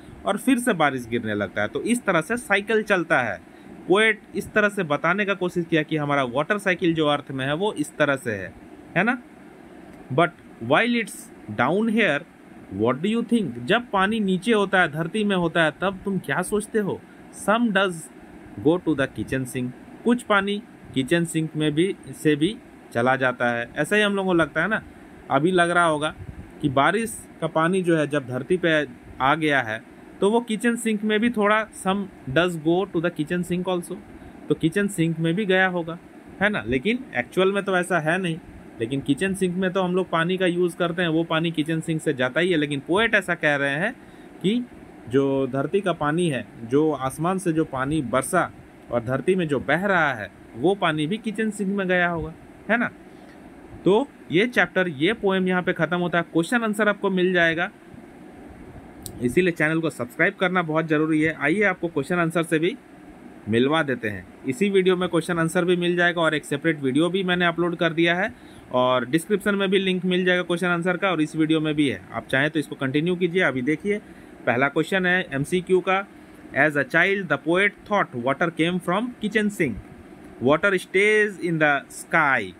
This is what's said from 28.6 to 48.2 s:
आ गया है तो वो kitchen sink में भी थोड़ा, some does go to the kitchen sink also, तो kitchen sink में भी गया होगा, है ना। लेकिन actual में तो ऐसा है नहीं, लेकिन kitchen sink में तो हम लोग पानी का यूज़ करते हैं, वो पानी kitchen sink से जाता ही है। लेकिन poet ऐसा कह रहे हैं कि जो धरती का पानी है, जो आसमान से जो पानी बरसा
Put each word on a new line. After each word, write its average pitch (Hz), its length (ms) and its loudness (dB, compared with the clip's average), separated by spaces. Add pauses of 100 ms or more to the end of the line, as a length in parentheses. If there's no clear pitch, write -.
आ 135 140 4
गया 151 280 2
है 110 200 -6 (380)
तो 196 100 4
वो 233 100 4
kitchen 233 360 0
sink 220 280 -2
में 214 160 2
भी 240 100 4
थोड़ा, 214 360 2 (120)
some 196 260 -2 (260)
does 170 280 2
go 160 180 2 (100)
to 180 140 -4
the 170 160 0
kitchen 180 260 -2
sink 180 220 -4
also, 180 320 -4 (520)
तो 151 60 2
kitchen 202 340 2
sink 165 300 0
में 165 160 0
भी 214 120 0
गया 185 220 4
होगा, 170 300 -4 (440)
है 202 80 4
ना। 175 160 -2
लेकिन 156 380 0 (120)
actual 185 360 0
में 202 120 -2
तो 190 120 0
ऐसा 175 240 0
है 156 180 0
नहीं, 170 200 -4 (420)
लेकिन 123 200 -2
kitchen 190 340 0
sink 185 220 -2
में 185 160 0
तो 190 100 0
हम 180 140 0
लोग 185 140 0
पानी 170 260 2
का 185 100 0
यूज़ 175 300 0
करते 175 260 0
हैं, 175 60 0
वो 160 160 2
पानी 165 260 0
kitchen 160 300 -2
sink 160 220 -4
से 147 120 0
जाता 127 260 0
ही 180 100 2
है। 170 60 2
लेकिन 147 320 -2
poet 220 260 2
ऐसा 190 200 0
कह 147 220 2
रहे 139 180 0
हैं 190 180 -2 (500)
कि 226 200 2 (480)
जो 135 360 2
धरती 139 340 -2
का 190 140 0
पानी 160 340 0
है, 123 160 -4 (200)
जो 143 280 2
आसमान 151 460 -4
से 180 140 -2
जो 160 140 0
पानी 139 360 -2
बरसा 127 480 0 (400)